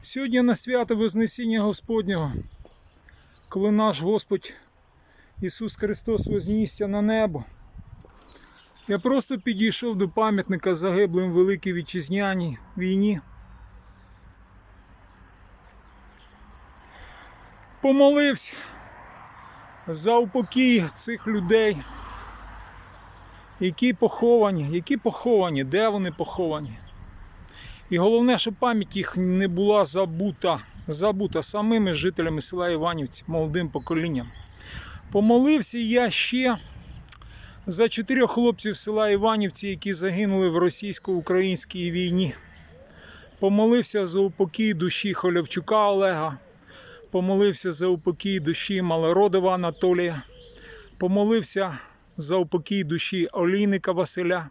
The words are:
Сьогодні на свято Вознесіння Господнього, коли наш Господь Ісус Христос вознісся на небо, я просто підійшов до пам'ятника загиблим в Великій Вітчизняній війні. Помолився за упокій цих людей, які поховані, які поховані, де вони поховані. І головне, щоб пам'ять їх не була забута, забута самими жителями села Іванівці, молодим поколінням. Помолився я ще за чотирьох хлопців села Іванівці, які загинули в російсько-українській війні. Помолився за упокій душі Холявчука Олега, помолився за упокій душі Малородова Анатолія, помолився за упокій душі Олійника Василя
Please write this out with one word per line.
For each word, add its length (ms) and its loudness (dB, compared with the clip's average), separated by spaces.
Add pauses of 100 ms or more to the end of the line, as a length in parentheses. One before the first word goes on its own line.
Сьогодні 380 0
на 120 4
свято 420 0
Вознесіння 640 0
Господнього, 720 -2 (1160)
коли 220 0
наш 300 2
Господь 520 -2 (880)
Ісус 360 -6
Христос 500 -2
вознісся 600 -2
на 140 0
небо, 420 0 (1400)
я 100 0
просто 400 0
підійшов 580 0
до 120 0
пам'ятника 680 0
загиблим 560 0
в 40 -2
Великій 380 2
Вітчизняній 840 -2 (200)
війні. 420 2 (4000)
Помолився 680 6 (1300)
за 300 2
упокій 680 2 (100)
цих 320 -6
людей, 500 2 (1800)
які 320 0
поховані, 800 2
які 260 -2
поховані, 680 2
де 240 2
вони 240 -2
поховані. 680 -6 (1120)
І 60 2
головне, 400 4
щоб 160 -2
пам'ять 420 -2
їх 200 -4
не 320 0
була 360 4
забута, 720 -2 (160)
забута 680 -2
самими 520 0
жителями 460 -2
села 300 -2
Іванівці, 560 -4
молодим 420 -2
поколінням. 640 -4 (800)
Помолився 680 4
я 320 2
ще 460 0 (1120)
за 220 2
чотирьох 420 0
хлопців 460 0
села 340 0
Іванівці, 580 0
які 240 -4
загинули 560 0
в 80 0
російсько-українській 1300 -2
війні. 440 0 (1040)
Помолився 680 2
за 140 -2
упокій 540 0
душі 400 -2
Холявчука 760 0
Олега, 500 0 (760)
помолився 600 0
за 140 -2
упокій 540 -2
душі 420 -2
Малородова 720 2
Анатолія, 680 0 (760)
помолився 800 0 (280)
за 300 -4
упокій 480 0
душі 480 -2
Олійника 600 0
Василя 580 -2